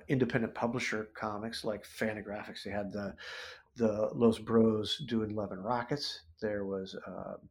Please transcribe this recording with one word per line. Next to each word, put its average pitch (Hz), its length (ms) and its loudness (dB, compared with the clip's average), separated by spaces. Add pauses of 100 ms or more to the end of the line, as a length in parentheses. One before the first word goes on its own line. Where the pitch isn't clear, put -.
independent 123 460 2
publisher 117 600 0
comics 107 500 -4
like 107 200 -4
Fantagraphics. 104 800 -4
They 101 60 -6
had 98 220 -2
the, 101 220 -4 (640)
the 107 360 2
Los 117 260 6
Bros 110 680 4
doing 110 300 0
Love 101 160 -2
and 92 120 -8
Rockets. 120 560 -2 (200)
There 104 240 -2
was, 95 320 -4 (100)
uh, 95 280 -8 (160)